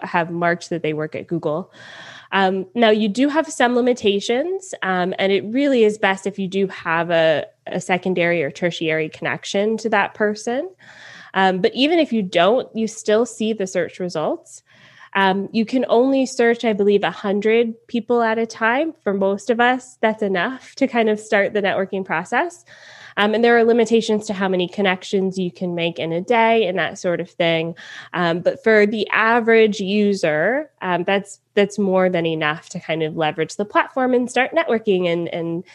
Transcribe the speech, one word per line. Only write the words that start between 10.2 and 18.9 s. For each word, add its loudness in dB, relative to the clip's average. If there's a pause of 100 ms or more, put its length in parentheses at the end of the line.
Um, 2
but 2
even 2
if 0
you 0
don't, 2
you -4
still 0
see -4
the -4
search -4
results. -6 (500)
Um, 2
you 0
can -2
only 2
search, 0
I 2
believe, 2
a 0
hundred 0 (140)
people -2
at 0
a -2
time. -2